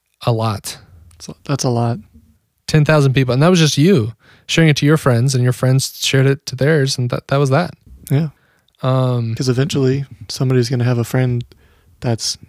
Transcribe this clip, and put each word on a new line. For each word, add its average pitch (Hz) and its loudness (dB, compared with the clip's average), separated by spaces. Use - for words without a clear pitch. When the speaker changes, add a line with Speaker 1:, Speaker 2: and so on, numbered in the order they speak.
Speaker 1:
a 123 0
lot. 110 -4
Speaker 2:
That's - -20
a, - -14
that's 143 -4
a 135 0
lot. 120 -2
Speaker 1:
Ten 151 2
thousand 143 4
people. 123 0
And 135 2
that 170 6
was 185 4
just 156 0
you 139 2
sharing 165 2
it 143 2
to - -2
your 151 4
friends, 127 0
and 127 0
your 123 2
friends 131 -2
shared 135 2
it 139 -2
to - -12
theirs, 135 0
and 123 -2
that, - -6
that 139 0
was 143 0
that. 165 0
Speaker 2:
Yeah. 147 0
Speaker 1:
Um, 127 0
Speaker 2:
'Cause 131 -4
eventually, 135 0
somebody's 127 0
gonna 123 -2
have 123 0
a 117 -2
friend 123 -2
that's - -4